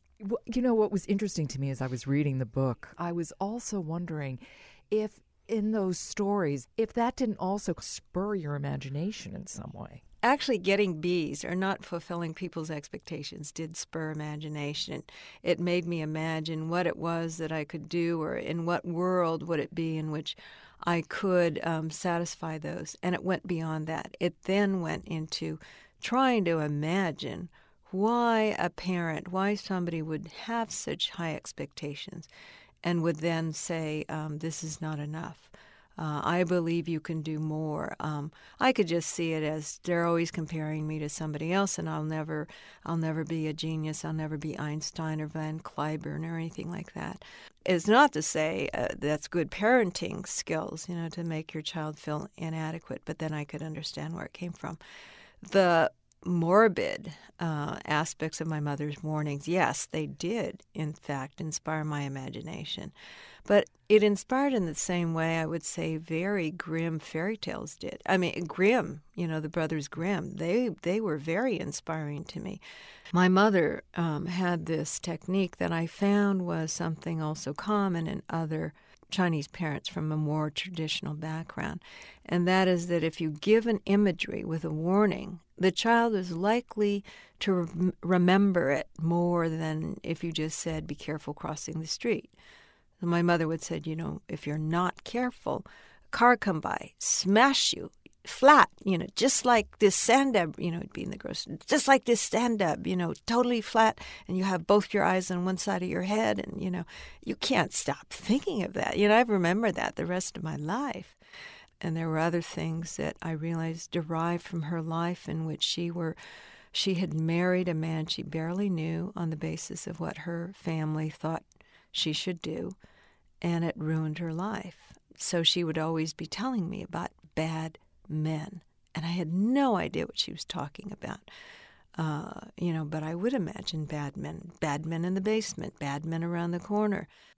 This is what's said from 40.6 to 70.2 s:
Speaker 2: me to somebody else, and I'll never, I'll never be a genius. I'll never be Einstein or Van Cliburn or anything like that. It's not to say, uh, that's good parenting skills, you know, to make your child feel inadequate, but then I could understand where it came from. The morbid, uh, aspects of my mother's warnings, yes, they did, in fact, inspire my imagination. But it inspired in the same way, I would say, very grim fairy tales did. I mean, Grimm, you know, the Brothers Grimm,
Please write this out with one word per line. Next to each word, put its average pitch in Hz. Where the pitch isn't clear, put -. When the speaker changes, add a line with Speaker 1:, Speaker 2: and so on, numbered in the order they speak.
Speaker 2:
me 156
to 147
somebody 156
else, 196
and 165
I'll 156
never, 156
I'll 170
never 160
be 160
a 156
genius. 156
I'll 160
never 156
be 147
Einstein 156
or 156
Van 156
Cliburn 151
or 165
anything 165
like 180
that. -
It's 180
not 269
to 156
say, 160
uh, 120
that's 151
good 170
parenting 214
skills, -
you 175
know, 165
to 170
make 160
your 156
child 151
feel 151
inadequate, 160
but 160
then 156
I 151
could 147
understand 156
where -
it -
came 175
from. 165
The 175
morbid, 175
uh, 151
aspects 156
of 160
my 156
mother's 147
warnings, 151
yes, 175
they 156
did, 170
in 156
fact, 139
inspire 156
my 147
imagination. 135
But 208
it 208
inspired 262
in 196
the 156
same 170
way, 165
I 160
would 165
say, 160
very 165
grim 165
fairy 185
tales -
did. -
I 190
mean, 175
Grimm, 196
you 175
know, 160
the 156
Brothers 156
Grimm, 175